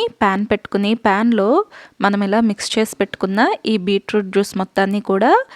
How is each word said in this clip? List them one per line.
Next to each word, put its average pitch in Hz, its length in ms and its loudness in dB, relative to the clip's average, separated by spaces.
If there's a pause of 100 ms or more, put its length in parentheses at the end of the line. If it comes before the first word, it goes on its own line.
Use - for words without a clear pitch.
(180)
ప్యాన్ 196 300 0
పెట్టుకుని 202 500 -2
ప్యాన్లో 214 520 2 (520)
మనం 202 220 0
ఇలా 202 180 2
మిక్స్ 214 300 -2
చేసి 220 260 -2
పెట్టుకున్న 196 420 -2 (260)
ఈ 220 120 0
బీట్రూట్ 196 540 -2
జ్యూస్ 196 260 -2
మొత్తాన్ని 196 460 -2
కూడా 196 280 2 (240)